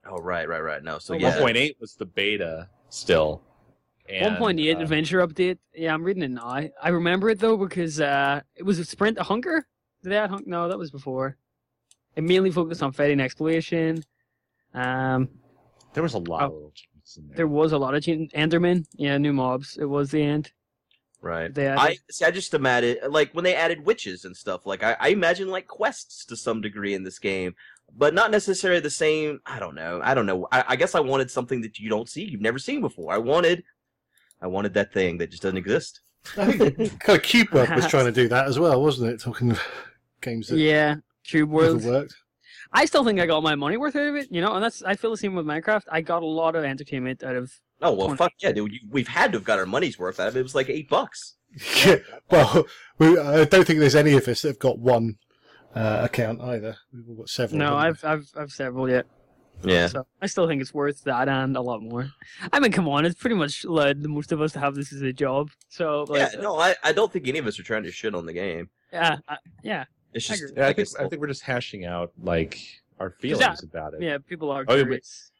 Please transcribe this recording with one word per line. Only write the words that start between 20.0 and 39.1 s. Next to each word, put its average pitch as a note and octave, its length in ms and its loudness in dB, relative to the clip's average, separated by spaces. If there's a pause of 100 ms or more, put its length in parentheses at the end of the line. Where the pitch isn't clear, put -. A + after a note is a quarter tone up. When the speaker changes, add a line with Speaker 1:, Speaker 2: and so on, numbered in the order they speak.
Speaker 2:
the D3+ 120 2
end. D3 300 -2 (680)
Speaker 1:
Right. E2 320 -6
Speaker 2:
They C#3 140 -2
added C3+ 140 0
Speaker 1:
I D#3+ 160 4 (140)
see. - 140 -4
I D#3+ 60 6
just F3 240 -6
imagine, B2 440 2 (120)
like, D3+ 240 2
when F3 100 -2
they F3+ 120 4
added E3 280 0
witches A#2 400 -2
and F2+ 120 -16
stuff. - 300 -8
Like, G2 160 -4
I, A2 180 0
I C3+ 80 2
imagine, F3+ 400 2
like, F#3 180 -6
quests - 600 -6
to A#2 100 -12
some A2+ 240 -4
degree G2+ 340 -4
in F#2+ 80 -6
this F#2 160 -12
game, F#2 360 -4 (420)
but D3+ 180 4
not G#3 160 4
necessarily F#3+ 500 2
the D3 100 -6
same. D#3 540 0
I C3+ 140 -12
don't F2 160 -8
know. E2 280 -6
I C3+ 120 2
don't A#2 120 2
know. F#2 260 -2
I, B2+ 160 2
I B2+ 80 0
guess D#3+ 180 0
I F3 60 2
wanted C3+ 300 0
something B2 320 -4
that G#2+ 180 -12
you G#2+ 100 -6
don't A2 180 -2
see, E3+ 160 -10
you've C#3+ 160 -10
never A2+ 200 0
seen C#4 200 -6
before. F2 320 -6
I G2+ 60 2
wanted, E3+ 460 2 (760)
I F#2 60 -10
wanted F#2+ 280 -4
that G2+ 180 0
thing F2+ 260 0
that E2+ 120 -4
just - 120 -16
doesn't F#2+ 160 -2
exist. G2 420 -4 (360)
Speaker 4:
I G3+ 160 2
think D#3 480 0
Speaker 2:
<laughs> - 0 -
Speaker 4:
kind F#3+ 180 6
of - 60 0
Cube A#3 280 4
World B2+ 180 6
was E3 60 0
Speaker 2:
Perhaps. D3+ 140 2
Speaker 4:
trying C3+ 160 4
to A#2+ 60 2
do A#2+ 160 4
that B2+ 180 2
as C3+ 140 0
well, D3+ 200 6
wasn't B2+ 300 2